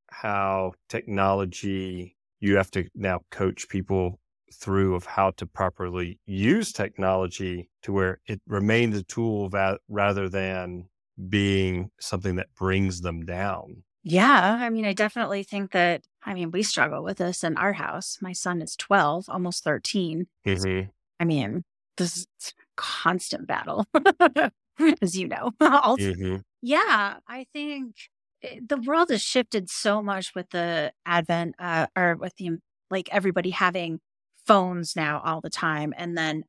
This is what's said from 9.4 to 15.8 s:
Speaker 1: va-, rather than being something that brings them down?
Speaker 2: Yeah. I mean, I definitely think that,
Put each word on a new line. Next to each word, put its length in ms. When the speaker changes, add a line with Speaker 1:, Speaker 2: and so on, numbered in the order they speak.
Speaker 1:
va-, 300
rather 400
than 600
being 640
something 360
that 200
brings 440
them 240
down? 580
Speaker 2:
Yeah. 580
I 100
mean, 140
I 80
definitely 520
think 280
that, 320